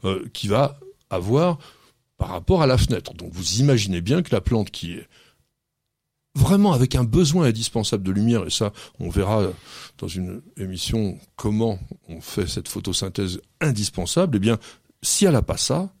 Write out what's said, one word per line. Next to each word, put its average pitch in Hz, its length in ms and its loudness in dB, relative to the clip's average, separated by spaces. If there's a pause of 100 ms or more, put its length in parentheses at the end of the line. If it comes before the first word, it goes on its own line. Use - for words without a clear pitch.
euh, 95 300 -2
qui - 160 -6
va 139 280 2 (320)
avoir 127 500 0 (580)
par - 100 -2
rapport 123 340 2
à 147 60 4
la 127 100 4
fenêtre. - 360 0
Donc - 180 -12
vous 90 300 -4
imaginez 101 400 2
bien 131 200 0
que 135 140 -2
la 98 60 0
plante 110 280 0
qui 85 260 -12
est - 120 -16 (1300)
vraiment 196 380 6
avec 123 220 4
un 127 100 4
besoin 156 400 4
indispensable 110 580 0
de 92 80 -2
lumière, 104 340 2
et - 60 -8
ça, 104 220 -2 (260)
on 87 100 -6
verra 98 340 2 (540)
dans 95 120 -8
une 92 320 -8 (160)
émission 95 600 -4 (200)
comment 107 420 -2 (300)
on 82 100 -12
fait 92 280 -4
cette - 200 -8
photosynthèse 95 720 -6 (220)
indispensable, 123 760 -2
eh 101 40 4
bien, 113 180 2 (440)
si - 220 0
elle 190 100 6
n'a 113 80 4
pas - 160 -2
ça 175 320 -2 (120)